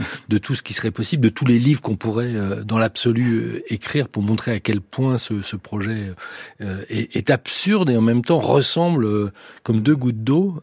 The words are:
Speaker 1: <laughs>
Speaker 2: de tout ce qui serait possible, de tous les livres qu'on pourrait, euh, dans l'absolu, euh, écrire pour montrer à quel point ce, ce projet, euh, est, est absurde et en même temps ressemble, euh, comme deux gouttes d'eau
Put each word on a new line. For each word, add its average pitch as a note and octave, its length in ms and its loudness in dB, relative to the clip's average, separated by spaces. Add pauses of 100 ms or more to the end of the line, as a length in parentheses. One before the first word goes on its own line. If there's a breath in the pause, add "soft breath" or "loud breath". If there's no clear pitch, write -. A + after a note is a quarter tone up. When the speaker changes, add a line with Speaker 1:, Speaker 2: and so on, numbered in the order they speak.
Speaker 1:
<laughs> - 240 -10
Speaker 2:
de G#2 100 4
tout - 160 -4
ce - 80 -6
qui - 100 -8
serait - 160 0
possible, A#2 340 -2
de A2 60 8
tous - 160 -2
les A#2+ 140 6
livres C3+ 200 4
qu'on A2 160 -2
pourrait, A#2 380 -2
euh, G#2 300 -4
dans A2 160 0
l'absolu, A#2 540 2
euh, A2+ 360 -2
écrire B2 400 -4
pour G#2 140 -4
montrer A2 280 0
à G#2+ 80 -2
quel G#2 220 -2
point C3 380 -2
ce, G2+ 240 -6
ce - 120 -10
projet, G2+ 560 -6 (480 loud breath)
euh, G2 300 -8
est, - 260 -4
est - 140 -2
absurde F3+ 600 2
et A#2+ 40 4
en A2+ 60 4
même A#2 240 4
temps E3 140 2
ressemble, C#3+ 640 2
euh, G#2 260 0 (300 loud breath)
comme A2+ 200 2
deux D3 140 4
gouttes B2 280 -2
d'eau E3 400 2